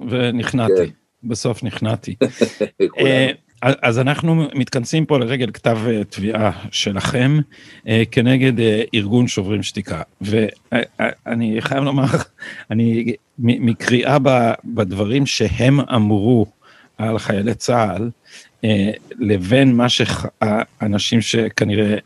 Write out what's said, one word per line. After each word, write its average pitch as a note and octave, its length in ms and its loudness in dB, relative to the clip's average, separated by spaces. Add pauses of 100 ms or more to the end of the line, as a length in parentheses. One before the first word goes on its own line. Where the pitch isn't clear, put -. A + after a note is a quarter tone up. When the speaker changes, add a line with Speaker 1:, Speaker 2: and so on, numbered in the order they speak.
(100)
Speaker 1:
ונכנעתי. A#2 760 0
Speaker 2:
כן. D#2 60 -10 (320)
Speaker 1:
בסוף A#2 380 -6
נכנעתי. A2 520 -6 (360)
Speaker 2:
<laughs> - 400 -2
כולנו. C3+ 180 0
Speaker 1:
אה, C3 220 2 (320)
אז B2+ 360 0
אנחנו D3+ 360 0 (200)
מתכנסים C3+ 520 -2
פה D3 120 2
לרגל B2 320 -2
כתב, A#2 280 -2 (100)
אה, G#2+ 160 -2
תביעה G#2+ 460 -2 (200)
שלכם, B2 680 0 (500)
אה, A2+ 220 2
כנגד, B2+ 500 2
אה, A2 220 2 (120)
ארגון A2+ 340 2
שוברים G2+ 340 -2
שתיקה. F2+ 400 -8 (180)
ו-, G#2 260 0 (260)
אה, A#2+ 80 0 (200)
אה, A2+ 80 0 (180)
אני A#2 340 -2
חייב C3+ 240 -2
לומר, C#3 200 0 (380)
<laughs> - 280 -16
אני, A2+ 440 0 (240)
מ-, B2+ 280 2
מקריאה A#2+ 560 4
ב-, B2 300 4 (120)
בדברים G#2+ 640 -2
שהם A#2+ 540 2
אמרו A2 640 2 (540)
על A2 180 -2
חיילי G#2+ 360 -2
צה"ל, A2+ 560 -2 (540)
אה, G#2 260 2 (280)
לבין A#2 580 4
מה A#2+ 120 2
שח-, - 380 -2 (540)
האנשים G#2 400 0
שכנראה, G#2+ 840 0